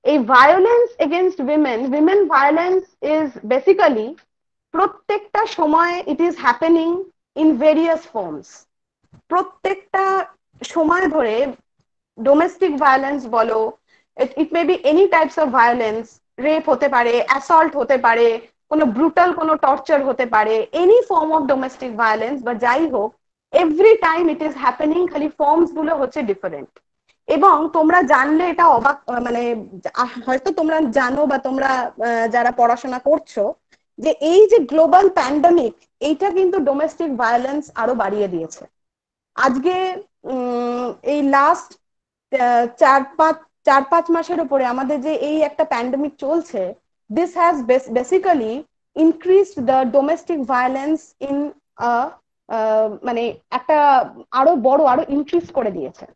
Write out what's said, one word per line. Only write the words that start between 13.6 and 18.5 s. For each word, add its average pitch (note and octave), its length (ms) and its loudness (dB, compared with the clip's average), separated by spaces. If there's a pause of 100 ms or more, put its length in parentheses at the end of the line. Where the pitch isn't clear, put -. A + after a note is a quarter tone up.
it, - 120 -2 (140)
it D#4 120 -2
may E4+ 160 0
be F4+ 40 2 (160)
any F4+ 140 4 (100)
types D#4+ 280 0
of C#4+ 40 0 (140)
violence, A3+ 460 0 (380)
rape D#4 240 0
হতে C#4 260 0
পারে, A#3 180 0 (160)
assault D#4 460 2
হতে C#4 220 0
পারে, A#3 300 2 (420)